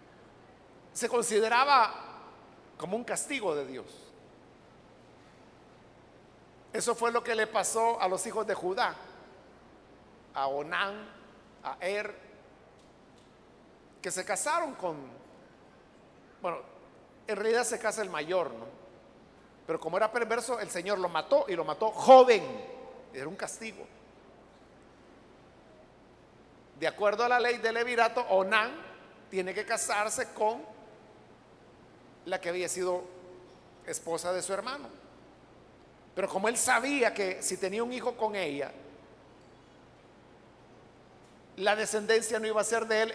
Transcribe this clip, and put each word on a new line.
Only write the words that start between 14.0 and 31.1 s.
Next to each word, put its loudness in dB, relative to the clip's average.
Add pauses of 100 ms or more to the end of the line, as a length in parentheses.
que -6
se -6
casaron -2
con, -4 (1500)
bueno, -4 (680)
en -4
realidad 2
se -4
casa -2
el -4
mayor, -2
¿no? -14 (1000)
Pero -2
como -4
era 2
perverso, -2
el -8
Señor -2
lo 0
mató 2
y -2
lo -2
mató -2
joven. 10 (680)
Era -8
un -10
castigo. -10 (3000)
De 2
acuerdo 2
a 2
la 6
ley 2
de 0
levirato, 2
Onán 4 (580)
tiene -4
que -4
casarse -2
con 0 (1600)